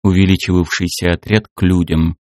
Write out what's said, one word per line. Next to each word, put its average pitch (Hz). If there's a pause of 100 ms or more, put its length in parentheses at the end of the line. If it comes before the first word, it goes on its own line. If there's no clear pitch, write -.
увеличивавшийся 90
отряд 104
к -
людям. 85